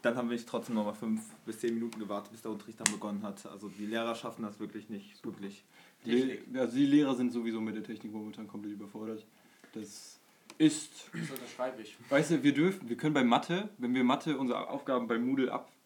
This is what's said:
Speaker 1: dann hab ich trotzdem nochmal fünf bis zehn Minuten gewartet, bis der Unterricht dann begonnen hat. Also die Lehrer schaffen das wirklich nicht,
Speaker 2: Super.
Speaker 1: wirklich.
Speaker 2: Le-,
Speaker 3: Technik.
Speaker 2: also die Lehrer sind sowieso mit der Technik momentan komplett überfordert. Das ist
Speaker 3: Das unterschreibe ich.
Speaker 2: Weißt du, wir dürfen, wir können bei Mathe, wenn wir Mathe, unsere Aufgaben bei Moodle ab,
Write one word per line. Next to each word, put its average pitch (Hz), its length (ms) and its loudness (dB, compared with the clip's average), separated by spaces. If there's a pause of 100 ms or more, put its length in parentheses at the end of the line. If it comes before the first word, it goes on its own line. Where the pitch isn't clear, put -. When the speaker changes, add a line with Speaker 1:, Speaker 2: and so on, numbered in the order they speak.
Speaker 1:
dann 120 120 4
hab 120 160 -2
ich 117 140 -4
trotzdem 117 300 -4
nochmal 104 180 0
fünf 110 280 -2 (240)
bis 110 140 -10
zehn 117 140 0
Minuten 113 260 -4
gewartet, 101 320 -6
bis 110 120 -20
der 113 80 -6
Unterricht 107 280 -10
dann 104 120 4
begonnen 104 320 -4
hat. 101 240 -8
Also 101 220 -12
die 101 180 -10
Lehrer 113 280 -2
schaffen 113 280 -10
das 104 160 -10
wirklich 107 300 -10
nicht, 101 280 -12
Speaker 2:
Super. 104 200 -10
Speaker 1:
wirklich. 98 260 -12 (420)
Speaker 2:
Le-, 123 220 4 (100)
Speaker 3:
Technik. - 200 -10
Speaker 2:
also 123 200 0
die 143 80 6
Lehrer 139 300 6
sind 123 180 0
sowieso 117 260 -2
mit 110 160 -4
der 107 80 -6
Technik 107 300 -10
momentan 107 340 -10
komplett 104 260 -10
überfordert. 107 520 -10 (480)
Das - 460 -14 (400)
ist - 520 2
Speaker 3:
Das 160 200 -6
unterschreibe 123 500 -8
ich. - 160 -16 (120)
Speaker 2:
Weißt 151 220 6
du, 143 120 4
wir 143 100 8
dürfen, 165 340 2
wir 113 80 -2
können 156 200 2
bei 135 80 6
Mathe, 165 460 4 (100)
wenn 123 140 0
wir 127 100 4
Mathe, 143 340 4
unsere 120 320 0
Aufgaben 127 380 0
bei 117 120 2
Moodle 127 320 2
ab, - 200 -4 (140)